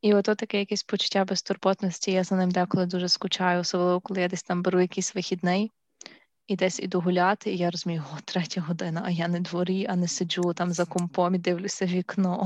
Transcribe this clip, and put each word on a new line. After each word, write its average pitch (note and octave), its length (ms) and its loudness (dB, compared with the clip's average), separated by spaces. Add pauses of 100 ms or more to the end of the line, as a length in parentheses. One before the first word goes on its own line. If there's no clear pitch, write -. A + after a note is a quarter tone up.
І G#3 120 6
ото G#3 220 4
таке G#3 240 -2
якесь G3+ 240 -2
почуття - 420 0
безтурботності, F#3+ 880 0
я F#3 120 4
за F#3+ 120 0
ним F#3 160 4
деколи F3+ 340 2
дуже F3+ 240 -2
скучаю, F3+ 520 0
особливо, F3+ 380 2
коли F#3 220 -4
я F3+ 60 2
десь F3+ 160 -4
там F3+ 180 -2
беру F3+ 200 4
якийсь F3+ 340 -2
вихідний F#3 560 0 (760)
і G3+ 80 0
десь F#3 240 0
іду F#3 220 -2
гуляти, F3+ 520 2
і F#3 40 -2
я F3 140 0
розумію: E3 320 -4 (100)
«О, D#3 120 -10
третя F3+ 360 -4
година, E3 440 -4
а - 60 -4
я E3 160 0
на F3 120 0
дворі, F3+ 500 -2
а F3+ 60 -2
не F3+ 120 2
сиджу F3 460 -2
там F3 200 -2
за E3+ 120 0
компом F3 500 0
і - 20 2
дивлюся F#3 480 -2
в F3+ 40 0
вікно. F3+ 560 0